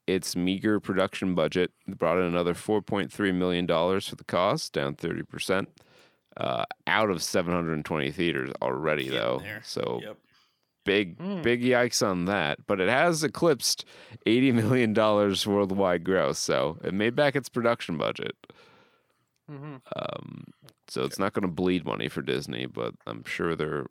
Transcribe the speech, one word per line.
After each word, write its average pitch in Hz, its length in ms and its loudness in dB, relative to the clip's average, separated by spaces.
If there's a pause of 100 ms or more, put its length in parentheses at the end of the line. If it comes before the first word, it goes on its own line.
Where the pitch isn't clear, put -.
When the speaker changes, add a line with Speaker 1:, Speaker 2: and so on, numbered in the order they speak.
Speaker 1:
its 90 280 0
meager 95 440 2
production 95 560 0
budget, 82 360 2 (160)
brought 87 300 0
in 92 80 4
another 87 280 0
four 104 280 -2
point 98 300 -4
three 101 200 0
million 90 340 0
dollars 87 420 2
for - 80 -10
the - 80 -18
cost, 101 500 0
down 71 220 -2
thirty 85 280 -6
percent. - 460 -4 (680)
Uh, 60 280 -2 (220)
out 104 240 2
of 82 140 -2
seven 87 300 0
hundred 80 300 -2
twenty 73 280 -2
theaters 73 400 -2 (100)
already, 71 440 0
Speaker 2:
Getting 65 140 -2
Speaker 1:
though. 62 240 -2
Speaker 2:
there. 104 200 -12
Speaker 1:
So - 400 -6
Speaker 2:
Yep. 107 140 -12 (680)
Speaker 1:
big, 98 320 2
Speaker 3:
Hmm. 190 240 -8
Speaker 1:
big 120 220 2
yikes 123 440 2
on 90 180 0
that. 90 420 0
But 101 120 0
it 92 100 2
has 156 340 2
eclipsed 143 640 0 (420)
eighty 127 240 6
million 117 420 4
dollars 104 540 4
worldwide 95 560 2
gross, 87 340 2
so 73 460 0
it 85 100 -4
made 107 220 0
back 143 200 2
its 131 140 -4
production 117 480 -2
budget. - 380 -4 (1160)
Speaker 3:
Mm-hmm. 143 260 -14 (180)
Speaker 1:
Um, - 480 -10 (440)
so - 180 -4
it's - 120 -6
not 98 160 -2
gonna 101 140 -2
bleed 90 380 0
money 55 220 -2
for - 140 -6
Disney, 64 460 -4
but 57 260 -6 (140)
I'm 57 160 -10
sure 85 320 -2
they're 76 360 -2